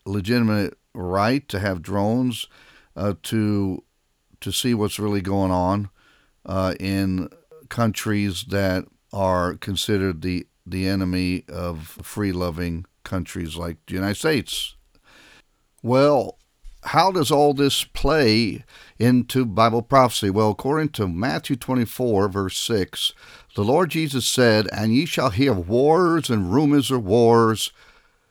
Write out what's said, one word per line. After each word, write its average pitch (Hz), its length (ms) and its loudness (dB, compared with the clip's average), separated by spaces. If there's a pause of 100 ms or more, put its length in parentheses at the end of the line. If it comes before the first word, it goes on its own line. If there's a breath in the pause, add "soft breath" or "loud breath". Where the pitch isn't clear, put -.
legitimate 104 720 0 (160)
right 104 560 -2
to 98 80 -6
have 92 240 -2
drones, 110 640 -2 (500 soft breath)
uh, 101 160 -2 (120)
to, 104 600 -2 (560)
to 95 100 -8
see 123 220 -2
what's 104 260 -2
really 101 220 0
going 95 300 0
on, 92 400 0 (560 soft breath)
uh, 92 340 -2
in 95 480 -2 (400)
countries 104 800 -2
that 95 380 0 (260)
are 92 440 0
considered 95 680 -2
the, 92 240 -4 (180)
the 92 240 -4
enemy 90 600 -2
of 85 520 -10
free-loving 87 840 -4 (160)
countries 85 540 -8
like 85 200 -8 (100)
the - 60 -12
United 95 240 -2
States. - 580 -4 (1080 soft breath)
Well, 131 560 2 (440)
how 175 300 2
does 147 180 0
all 147 220 4
this 139 320 0
play 117 800 2 (340 loud breath)
into 123 460 2
Bible 113 380 2
prophecy? 123 480 4
Well, 107 180 2
according 143 440 -2
to 104 140 -2
Matthew 131 500 -4
twenty-four, 117 760 0
verse 95 260 -4
six, - 560 -2 (420 loud breath)
the 104 100 -2
Lord 151 260 2
Jesus 139 360 -2
said, 107 460 4
"And 110 220 0
ye 147 100 2
shall 147 240 -2
hear 123 240 2
of 87 160 -2
wars 160 640 2
and 98 240 0
rumors 143 360 2
of 123 140 0
wars. 113 680 4 (600 soft breath)